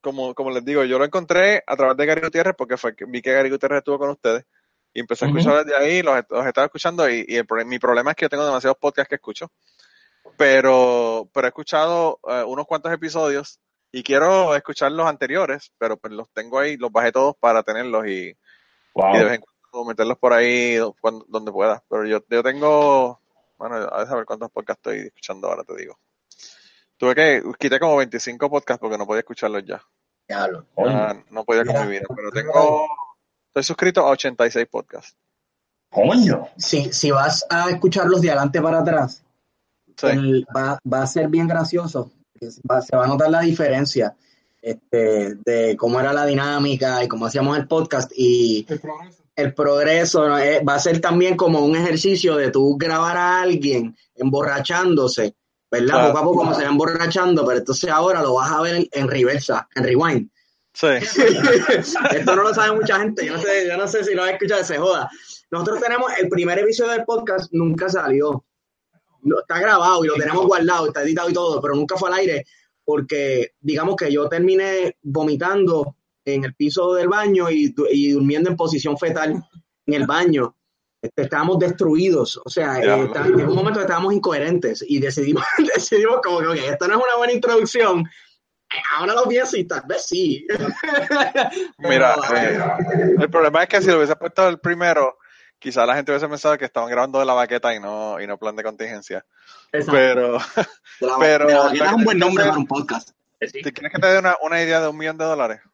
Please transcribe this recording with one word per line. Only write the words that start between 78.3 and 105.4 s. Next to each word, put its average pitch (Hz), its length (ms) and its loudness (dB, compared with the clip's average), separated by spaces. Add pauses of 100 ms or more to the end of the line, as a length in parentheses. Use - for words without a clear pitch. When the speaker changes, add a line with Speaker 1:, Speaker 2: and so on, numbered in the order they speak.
Speaker 3:
en 170 60 -2
posición 156 420 -2
fetal 160 460 -4 (420)
en 143 80 0
el 139 140 0
baño. 151 480 0 (480)
Este, - 200 -6
estábamos 160 360 0
destruidos, 175 840 0
o - 60 -16
sea, 139 300 -2
eh, - 40 2
Speaker 1:
Diablo. - 220 4
Speaker 3:
está-, 143 220 -4
llegó - 240 4
un - 60 2
momento 208 220 0
que 190 60 -2
estábamos 185 280 0
incoherentes 165 720 -2
y 143 120 0
decidimos, 139 440 0 (140)
<laughs> 466 180 2
decidimos 226 480 2
como 175 160 0
que, 160 80 0
"Ok, 165 80 0 (160)
esto 175 160 -2
no 208 100 2
es 247 60 2
una 247 140 0
buena 240 160 2
introducción". 226 680 2
Eh, - 800 -12 (160)
ahora 185 160 -2
lo 240 120 2
pienso 247 320 0
y 180 80 -2
tal 160 220 -8
vez - 180 -6
sí. 175 440 -2
<laughs> 285 1300 -2
Speaker 1:
Mira, 131 380 4 (140)
Speaker 3:
Pero, 113 360 0 (380)
Speaker 1:
eh, - 160 4
el 151 100 2
problema 160 340 4
es 180 60 -2
que 202 120 2
si 185 80 2
lo 170 80 6
hubiese 151 180 2
puesto 180 320 0
el 170 120 0
primero, 170 580 0 (420)
quizá 123 260 0
la 127 100 2
gente 143 160 -4
hubiese 143 160 -2
pensado 147 300 0
que 135 80 -6
estaban 120 240 -4
grabando 131 300 0
de 135 60 2
la 127 80 2
baqueta 120 420 0
y 107 40 -12
no, 107 420 -8
y 101 60 -10
no 101 100 -8
plan 107 180 -8
de 107 80 -10
contingencia. 107 640 -10 (460)
Speaker 3:
Exacto. 147 220 -2
Speaker 1:
Pero, 127 400 4 (640)
Speaker 3:
De 127 80 -2
la, 131 120 0
Speaker 1:
pero 151 280 4
Speaker 3:
de 147 60 6
la 143 100 6
baqueta 139 200 2
Speaker 1:
lo - 20 4
Speaker 3:
es 190 40 2
Speaker 1:
que 220 60 2
Speaker 3:
un 226 80 4
buen 208 140 4
Speaker 1:
tienes - 20 2
que - 0 -
Speaker 3:
nombre 185 240 2
Speaker 1:
hacer, 202 80 4
Speaker 3:
para 151 80 -2
un 135 80 -4
podcast. 139 420 -6 (300)
Speaker 2:
Eh, - 100 -6
sí. 139 120 -14
Speaker 1:
¿te 143 120 -8
quieres 147 200 -12
que - 60 -4
te 190 80 2
dé 190 120 6
una, 180 240 2
una 165 180 0
idea 165 200 2
de 156 60 0
un 151 100 -6
millón 156 200 -6
de 160 80 -4
dólares? 131 360 -2 (120)